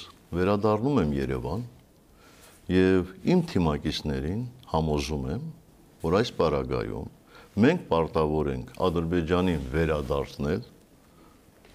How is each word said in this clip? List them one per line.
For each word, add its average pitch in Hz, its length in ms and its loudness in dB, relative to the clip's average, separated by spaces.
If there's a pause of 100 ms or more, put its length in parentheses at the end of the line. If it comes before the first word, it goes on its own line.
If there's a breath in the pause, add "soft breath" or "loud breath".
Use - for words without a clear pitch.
(260)
վերադառնում 107 760 2
եմ 73 100 0
Երևան 67 540 -4 (1000 loud breath)
և 92 460 4 (100)
իմ 170 220 4
թիմակիցներին 78 1000 -2 (220)
համոզում 73 640 -2
եմ, 104 180 -6 (520)
որ 85 220 0
այս 123 140 0
պարագայում 65 840 -2 (400 loud breath)
մենք 147 320 4
պարտավոր 78 640 0
ենք 64 280 -6
Ադրբեջանին 85 880 2
վերադարձնել 71 1000 -2 (1080 soft breath)